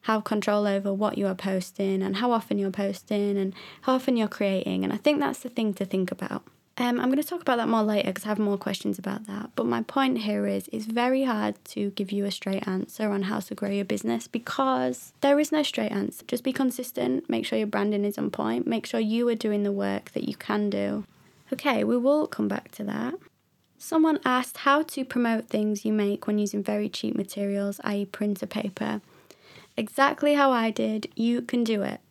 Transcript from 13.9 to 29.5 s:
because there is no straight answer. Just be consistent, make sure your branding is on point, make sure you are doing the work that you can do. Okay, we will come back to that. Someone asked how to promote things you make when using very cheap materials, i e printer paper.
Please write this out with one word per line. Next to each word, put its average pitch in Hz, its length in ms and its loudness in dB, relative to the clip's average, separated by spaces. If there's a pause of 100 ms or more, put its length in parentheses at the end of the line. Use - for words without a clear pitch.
because 254 920 -2
there 285 200 6
is 294 100 0
no 302 140 2
straight 214 260 -2
answer. 202 380 -4
Just 247 160 -2
be 262 80 0
consistent, - 760 -2
make 233 160 0
sure 226 140 0
your 214 80 0
branding 202 380 0
is 202 120 -2
on 214 140 -2
point, - 380 -2
make 226 180 0
sure 226 140 0
you 226 280 2
are 233 60 2
doing 208 300 0
the 202 80 0
work 196 400 -2
that - 160 -2
you - 80 -6
can 208 340 0
do. 202 340 -2 (480)
Okay, 262 300 0
we 226 140 2
will 277 320 2
come 214 180 -2
back - 260 -4
to 214 120 -8
that. 233 300 -4 (640)
Someone 320 480 4
asked 254 340 2
how 285 240 6
to 277 220 -4
promote 226 440 2
things 214 360 0
you 214 80 2
make 202 360 2
when 208 100 2
using 208 240 0
very 208 260 0
cheap - 280 -4
materials, 202 680 -2
i 208 140 0
e 202 80 0
printer 208 420 -2
paper. 208 540 -4 (760)